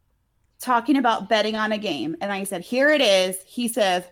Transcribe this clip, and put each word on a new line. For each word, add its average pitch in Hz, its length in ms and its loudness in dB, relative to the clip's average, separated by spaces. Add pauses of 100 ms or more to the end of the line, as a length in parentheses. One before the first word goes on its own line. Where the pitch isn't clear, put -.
(600)
talking 247 360 2
about 226 320 0
betting 214 280 0
on 214 160 -2
a 214 60 -2
game. 165 420 -6
And 202 100 -4
I 196 140 -6
said, 180 180 -8
"Here 262 280 2
it 302 100 4
is." 190 360 2 (100)
He 240 200 -6
says, 185 460 0